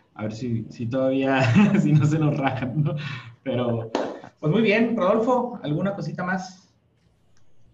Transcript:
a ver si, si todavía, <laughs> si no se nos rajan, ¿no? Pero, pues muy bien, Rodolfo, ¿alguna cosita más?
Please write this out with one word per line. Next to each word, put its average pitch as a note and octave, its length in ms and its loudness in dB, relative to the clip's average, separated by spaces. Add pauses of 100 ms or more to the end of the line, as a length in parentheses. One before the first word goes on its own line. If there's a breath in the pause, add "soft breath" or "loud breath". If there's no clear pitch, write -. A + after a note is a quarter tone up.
(140 loud breath)
a - 80 -10
ver G#2+ 140 -4
si, A#2 340 -4
si A#2+ 160 -8
todavía, C3 560 0
<laughs> D3+ 400 4
si D3+ 120 4
no D3 120 6
se D#3 140 2
nos D3+ 180 2
rajan, C3 460 -2
¿no? D#3+ 120 0 (460 loud breath)
Pero, A#2 500 -2 (480 loud breath)
pues D3+ 140 0
muy A3 80 4
bien, A3+ 340 4
Rodolfo, A3+ 680 2
¿alguna E3+ 320 -2
cosita D#3+ 280 -6
más? - 460 -6 (1040)